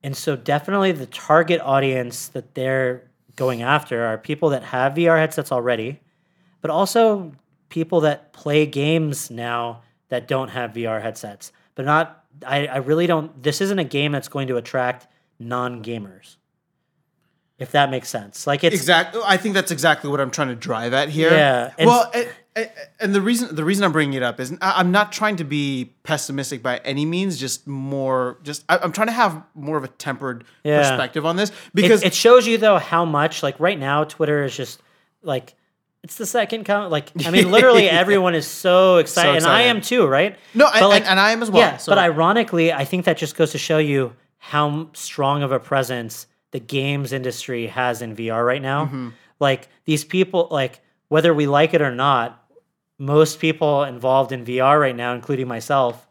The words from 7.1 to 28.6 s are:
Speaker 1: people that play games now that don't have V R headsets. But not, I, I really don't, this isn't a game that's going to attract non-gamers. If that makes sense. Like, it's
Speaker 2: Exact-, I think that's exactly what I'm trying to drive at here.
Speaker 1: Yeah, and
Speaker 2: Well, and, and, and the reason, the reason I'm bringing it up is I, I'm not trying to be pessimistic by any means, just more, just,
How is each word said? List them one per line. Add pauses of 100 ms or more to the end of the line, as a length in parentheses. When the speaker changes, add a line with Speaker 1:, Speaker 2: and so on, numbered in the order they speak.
Speaker 1:
people
that
play
games
now (280)
that
don't
have
V
R
headsets. (220)
But
not, (220)
I,
I
really
don't,
this
isn't
a
game
that's
going
to
attract (300)
non-gamers. (1200)
If
that
makes
sense.
Like,
it's
Speaker 2:
Exact-,
I
think
that's
exactly
what
I'm
trying
to
drive
at
here.
Speaker 1:
Yeah,
and
Speaker 2:
Well,
and, (280)
and, (280)
and
the
reason,
the
reason
I'm
bringing
it
up
is
I,
I'm
not
trying
to
be
pessimistic
by
any
means,
just
more,
just,